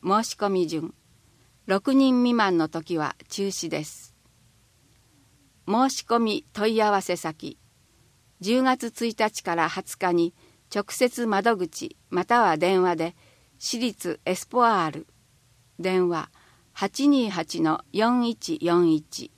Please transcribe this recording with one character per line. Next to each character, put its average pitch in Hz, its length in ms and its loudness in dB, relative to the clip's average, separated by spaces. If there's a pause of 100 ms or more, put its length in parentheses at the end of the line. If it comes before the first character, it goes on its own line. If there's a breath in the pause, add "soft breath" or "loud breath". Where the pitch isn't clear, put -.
申 208 220 2
し - 120 -10
込 208 140 -2
み 185 160 0
順。 160 280 -6 (720 soft breath)
六 196 280 0
人 262 280 4
未 240 120 2
満 196 240 2
の 156 100 2
時 165 300 -6
は 151 180 -4 (120)
中 196 200 -6
止 175 200 -8
で 151 160 -6
す。 - 300 -20 (1500)
申 247 240 2
し - 160 -8
込 233 120 2
み 220 340 -2
問 220 240 0
い 220 60 2
合 208 80 2
わ 196 120 2
せ 175 140 -2
先、 160 420 -10 (840)
十 233 220 0
月 254 240 0
一 226 320 -6
日 214 240 -2
か 175 120 -4
ら 165 140 0
二 185 140 -8
十 - 160 -14
日 180 140 0
に 170 200 2 (420 soft breath)
直 202 160 -4
接 247 360 0
窓 208 300 2
口 - 400 -8 (120)
ま 180 160 -2
た 240 160 4
は 180 160 4
電 180 260 2
話 175 140 2
で、 165 200 -4 (420 soft breath)
市 - 220 -6
立 196 440 -4
エ 185 100 0
ス - 120 -10
ポ 247 180 2
ア 202 220 2
ー 156 60 -4
ル、 151 140 -14 (720)
電 185 300 0
話 160 220 -4 (420 soft breath)
八 233 360 0
二 262 200 4
八 175 320 -6
の 160 320 0
四 233 360 2
一 175 340 -6
四 170 320 4
一。 151 440 -8